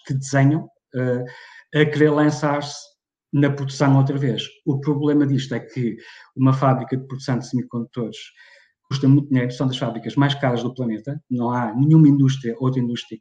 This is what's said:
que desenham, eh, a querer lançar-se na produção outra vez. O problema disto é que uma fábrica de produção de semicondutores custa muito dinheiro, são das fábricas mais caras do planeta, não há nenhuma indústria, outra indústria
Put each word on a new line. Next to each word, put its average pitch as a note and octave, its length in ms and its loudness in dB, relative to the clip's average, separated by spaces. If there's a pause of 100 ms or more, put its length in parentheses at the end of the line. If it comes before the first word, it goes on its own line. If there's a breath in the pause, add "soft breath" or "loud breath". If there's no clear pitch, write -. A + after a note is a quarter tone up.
que C#3 80 -6
desenham, C#3 540 2 (260)
eh, B2+ 300 -4 (500 loud breath)
a D3 120 4
querer D3 240 2
lançar-se D3 680 -2 (560)
na C#3+ 180 2
produção C#3 460 0
outra C#3 220 2
vez. A#2 260 -2 (220)
O C#3 140 0
problema D3 460 0
disto C3 280 -2
é A#2 60 -4
que A2+ 360 -6 (400 loud breath)
uma C3 160 4
fábrica C3 440 0
de C3 100 -8
produção B2 320 -6
de - 100 -10
semicondutores A#2 680 -8 (720 soft breath)
custa C3+ 200 0
muito C#3 200 4
dinheiro, B2 240 0
são C3+ 160 -4
das B2+ 100 -4
fábricas A2+ 380 -6
mais C#3 180 2
caras A#2+ 300 -2
do A#2+ 100 -6
planeta, B2 460 -6 (100)
não A#2+ 200 -2
há A#2+ 240 -4
nenhuma D3+ 340 6
indústria, C3+ 500 2
outra B2+ 220 -2
indústria A#2 400 -6